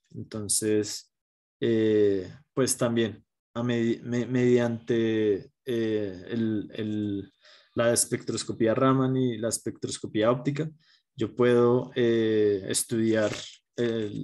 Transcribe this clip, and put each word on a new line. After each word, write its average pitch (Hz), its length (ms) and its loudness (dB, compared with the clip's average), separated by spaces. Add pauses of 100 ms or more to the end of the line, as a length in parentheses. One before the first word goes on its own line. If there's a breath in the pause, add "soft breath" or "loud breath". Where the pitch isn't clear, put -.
(140)
Entonces, 107 1000 -4 (480)
eh, 107 720 2 (220)
pues 127 220 0
también 117 480 -2 (300)
a 117 80 -4
medi-, 117 400 0
me-, 120 240 -4
mediante, 117 1200 2 (140)
eh, 107 640 -4
el, 110 440 -2
el, 104 600 -4 (420 soft breath)
la 120 180 2
espectroscopía 113 840 -2
Raman 131 420 2
y 123 220 0
la 113 100 -4
espectroscopía - 840 -2
óptica, 143 400 -2 (460 soft breath)
yo 113 180 -4
puedo, 123 640 4
eh, 110 720 2
estudiar, 110 640 0 (440)
eh, 113 320 -2 (160)